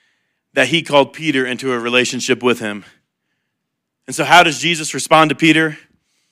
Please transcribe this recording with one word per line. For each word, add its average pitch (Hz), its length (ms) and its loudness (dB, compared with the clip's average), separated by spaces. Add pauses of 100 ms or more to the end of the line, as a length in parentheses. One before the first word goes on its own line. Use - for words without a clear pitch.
(520)
that 131 160 0
he 151 140 -2
called 139 300 2
Peter 139 340 -2
into 127 260 -4
a 123 60 -2
relationship 120 640 -2
with 120 180 0
him. 104 240 -10 (1200)
And 123 80 -12
so 156 100 -4
how 160 180 6
does 151 180 0
Jesus 156 320 -4
respond 156 380 2
to 135 60 -2
Peter? 160 420 2 (540)